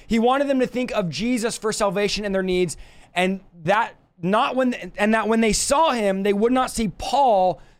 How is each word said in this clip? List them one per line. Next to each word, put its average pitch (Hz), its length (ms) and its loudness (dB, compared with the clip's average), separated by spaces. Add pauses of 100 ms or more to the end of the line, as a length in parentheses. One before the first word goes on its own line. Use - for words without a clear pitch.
He 226 100 0
wanted 262 300 2
them 269 120 2
to 247 80 2
think 247 240 -4
of 202 180 -2
Jesus 214 460 -4
for 214 160 -4
salvation 202 540 -2
and 196 80 -4
their 190 80 0
needs, 180 360 0 (360)
and 190 280 -2 (220)
that 202 320 0 (240)
not 220 360 0
when, 254 180 0 (240)
and 208 160 2
that 220 140 0
when 226 140 2
they 220 120 2
saw 302 380 2
him, 196 320 0
they 202 100 2
would 220 180 2
not 254 200 0
see 226 160 -2
Paul, 196 760 2 (180)